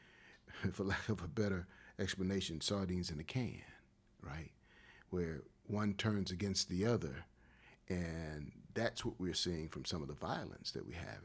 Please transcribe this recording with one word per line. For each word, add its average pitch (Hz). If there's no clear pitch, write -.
<laughs> -
for 101
lack 98
of 101
a 90
better 95
explanation, 92
sardines 92
in 76
a -
can, 120
right? 78
Where 82
one 104
turns 98
against 95
the 90
other. 85
And 85
that's 110
what -
we're 90
seeing 80
from 73
some 87
of 71
the 71
violence -
that -
we 60
have. 53